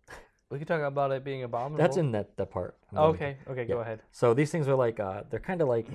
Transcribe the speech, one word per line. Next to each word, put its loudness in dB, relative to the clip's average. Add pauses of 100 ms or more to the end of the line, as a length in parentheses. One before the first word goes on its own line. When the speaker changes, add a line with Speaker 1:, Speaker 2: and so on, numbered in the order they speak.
(500)
Speaker 1:
We -8
can -10
talk 2
about 0
it -2
being -6
abominable. -4
Speaker 2:
That's 4
in 2
that, -4
that -4
part. -6 (160)
I'm -4
Speaker 1:
Oh, 6
Speaker 2:
gonna 0
Speaker 1:
okay. -6 (100)
Okay, -6
go -2
Speaker 2:
yeah. -2
Speaker 1:
ahead. -8 (100)
Speaker 2:
So 6
these 2
things 0
are 4
like, 2
uh, -4
they're -6
kinda -2
like 0